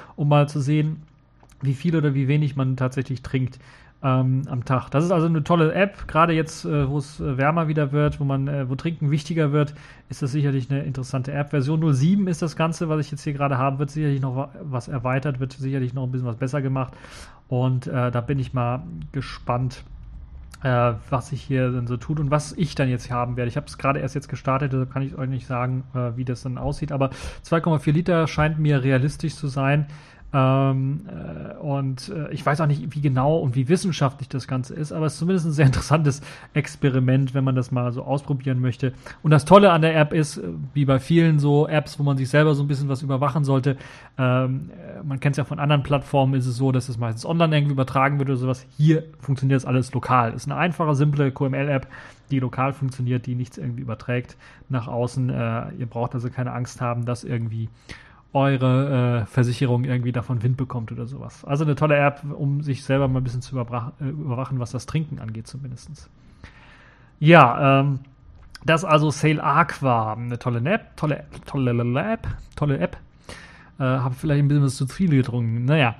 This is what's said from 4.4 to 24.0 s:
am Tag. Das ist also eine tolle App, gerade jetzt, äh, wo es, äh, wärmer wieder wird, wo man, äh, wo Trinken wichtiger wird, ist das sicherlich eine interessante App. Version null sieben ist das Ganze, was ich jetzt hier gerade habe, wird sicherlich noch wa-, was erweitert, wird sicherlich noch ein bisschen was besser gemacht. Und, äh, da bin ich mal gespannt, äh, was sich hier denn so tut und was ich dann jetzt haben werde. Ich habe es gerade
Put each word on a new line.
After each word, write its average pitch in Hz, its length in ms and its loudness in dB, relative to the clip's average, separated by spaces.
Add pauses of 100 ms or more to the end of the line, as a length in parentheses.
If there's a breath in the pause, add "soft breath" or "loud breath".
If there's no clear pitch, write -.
am 123 160 -4
Tag. 127 240 -2
Das 147 140 2
ist 175 60 0
also 170 160 4
eine 160 160 2
tolle 160 300 4
App, 196 340 -2
gerade 160 280 4
jetzt, 160 320 -4
äh, 147 200 0
wo 143 120 -2
es, - 200 -8
äh, 143 200 -4
wärmer 160 280 2
wieder 151 260 0
wird, 147 280 0
wo 143 40 -2
man, 135 220 -2
äh, 139 220 -4
wo 131 60 -2
Trinken 151 360 -4
wichtiger 156 420 0
wird, 147 220 0 (360 loud breath)
ist - 100 -10
das 131 120 -2
sicherlich 135 380 0
eine 139 120 -2
interessante 135 500 -6
App. 143 160 -4
Version 151 320 0
null 156 140 4
sieben 185 340 2
ist 175 140 -2
das 160 140 -4
Ganze, 165 340 -2
was 156 100 0
ich 147 100 -4
jetzt 147 140 -10
hier 151 80 -2
gerade 139 240 0
habe, 135 220 0
wird 143 120 -2
sicherlich 143 300 0
noch 131 160 -2
wa-, 139 140 -6 (120)
was 135 260 -6
erweitert, 131 520 -2
wird 131 140 -6
sicherlich 131 400 -4
noch 131 100 -4
ein 127 80 -4
bisschen 127 140 -4
was 113 100 -4
besser 139 240 -4
gemacht. 131 320 -2 (560 loud breath)
Und, 127 380 0
äh, 123 240 0
da 120 100 -2
bin 139 180 -2
ich 127 140 -4
mal 123 300 -2 (300)
gespannt, 127 720 -4 (800)
äh, 123 300 2 (160)
was 127 200 -4
sich 131 120 -6
hier 127 300 0
denn 123 160 -4
so 123 100 -2
tut 151 240 -6
und 139 100 0
was 147 220 0
ich 156 220 -2
dann 135 160 0
jetzt 123 200 -4
haben 123 280 -2
werde. 120 100 -2
Ich 117 80 -6
habe 147 100 -6
es - 120 -16
gerade 139 220 0